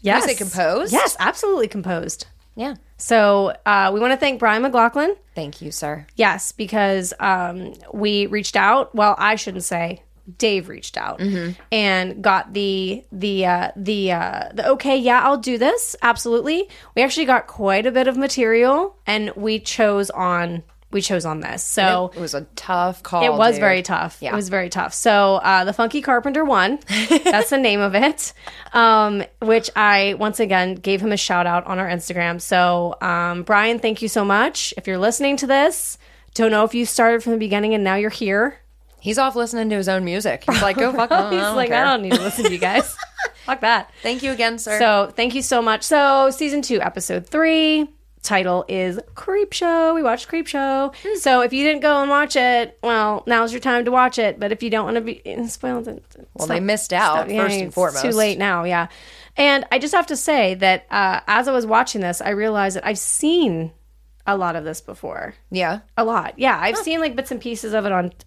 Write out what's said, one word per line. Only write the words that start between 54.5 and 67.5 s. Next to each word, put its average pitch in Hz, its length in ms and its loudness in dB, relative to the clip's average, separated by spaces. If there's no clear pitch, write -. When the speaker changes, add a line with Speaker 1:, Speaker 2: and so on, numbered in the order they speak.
Speaker 1:
if 214 100 -6
you 233 80 -4
don't 214 160 -2
wanna 226 160 -2
be, 226 240 -10
eh, 233 220 -8
spoiled, 247 380 -8
then 226 160 -12
Speaker 2:
Well, 151 100 -6
Speaker 1:
stop. - 40 -6
Speaker 2:
they 170 100 0
missed 208 340 -2
out, 175 220 2
Speaker 1:
Stop. 160 140 -2
Yeah, 214 120 -2
Speaker 2:
first 202 140 0
Speaker 1:
yeah, - 40 -2
Speaker 2:
and 185 80 -6
Speaker 1:
it's - 80 -10
Speaker 2:
foremost. 175 300 0
Speaker 1:
too 240 60 0
late 214 260 0
now, 185 280 -2
yeah. 170 220 0
And 285 360 4
I 254 80 2
just 294 160 -2
have 349 120 4
to 294 80 -4
say 233 380 2
that, 185 380 2
uh, 196 360 0
as 240 200 2
I 277 40 -2
was 240 140 0
watching 220 360 0
this, 175 200 -4
I - 80 -4
realized 202 460 0
that - 100 -8
I've 208 140 -4
seen 233 720 0
a 202 100 0
lot 175 180 -2
of 156 80 -8
this 156 180 -10
before. - 520 -12
Speaker 2:
Yeah. 185 300 -2
Speaker 1:
A 240 80 2
lot. 226 320 -4
Yeah, 247 200 2
I've 196 180 -2
Speaker 2:
Huh. 440 80 -4
Speaker 1:
seen, 330 160 -2
like, 302 160 -4
bits 262 160 -8
and 240 100 -10
pieces 226 320 -8